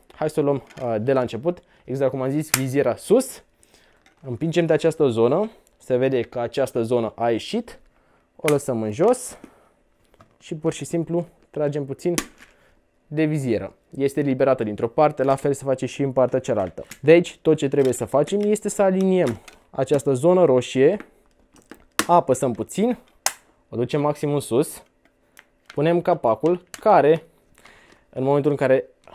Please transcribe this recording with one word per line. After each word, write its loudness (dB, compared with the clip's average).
Hai -4
să -2
o 2
luăm, -2
uh, -2
de 0
la 2
început. -4
Exact -2
cum -4
am -2
zis, -4
viziera 0
sus. 0
Împingem -2
de 2
această 2
zonă. 2
Se -2
vede 0
că -6
această -2
zonă 0
a -2
ieșit. -4
O -4
lăsăm -2
în -4
jos. -2
Și -14
pur -4
și -12
simplu -4
tragem -4
puțin -4
de -2
vizieră. -2
Este 0
liberată 2
dintr-o -4
parte, 0
la 0
fel -2
se -8
face -4
și -8
în -2
partea 0
cealaltă. -4
Deci, 4
tot 2
ce -2
trebuie 2
să -6
facem 0
este -2
să -2
aliniem 2
această 0
zonă 4
roșie. 4
Apăsăm 2
puțin, -2
o -14
ducem -2
maxim -2
în -2
sus, -2
punem 0
capacul 0
care, 4
în -8
momentul 2
în 0
care 2